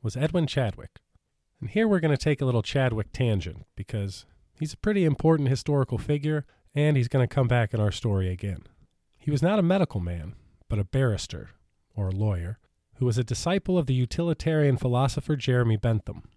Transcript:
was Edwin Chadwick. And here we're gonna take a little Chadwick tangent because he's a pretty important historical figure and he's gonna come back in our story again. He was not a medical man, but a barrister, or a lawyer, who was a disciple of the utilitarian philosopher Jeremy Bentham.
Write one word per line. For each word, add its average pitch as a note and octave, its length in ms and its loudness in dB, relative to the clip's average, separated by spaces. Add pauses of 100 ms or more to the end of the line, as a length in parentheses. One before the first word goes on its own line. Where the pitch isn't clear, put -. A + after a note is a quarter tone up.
was A2+ 140 -4
Edwin D#3 300 0
Chadwick. - 540 -4 (600)
And A2+ 80 -8
here A3 200 0
we're F#3+ 120 4
gonna D3+ 160 4
take D3+ 240 0
a C#3+ 60 0
little A#2+ 160 2
Chadwick A#2+ 500 0
tangent G2+ 540 -2 (100)
because G2 480 -8 (300)
he's D#3 180 -6
a - 60 -18
pretty G3+ 260 2
important D3+ 460 2
historical C3+ 480 0
figure D3 480 -2 (280)
and D3 220 4
he's A#2+ 120 2
gonna B2+ 180 2
come B2+ 220 0
back A#2+ 260 2
in A2 60 0
our G#2 120 2
story F#2+ 380 0
again. F2+ 320 -6 (560)
He - 120 -4
was C#3 120 2
not G3+ 160 4
a F#3 40 2
medical F3 380 2
man, F2 340 -6 (340)
but G#2 100 0
a G2 60 0
barrister, - 680 -2 (460)
or G2 120 -2
a F#2 60 -2
lawyer, G2 460 -2 (340)
who B2+ 120 -2
was A#2+ 120 0
a B2 60 0
disciple F3+ 520 -2
of D3+ 100 0
the C3 80 0
utilitarian D#3 800 0
philosopher C3 580 0
Jeremy B2 420 2
Bentham. G#2+ 460 -2 (140)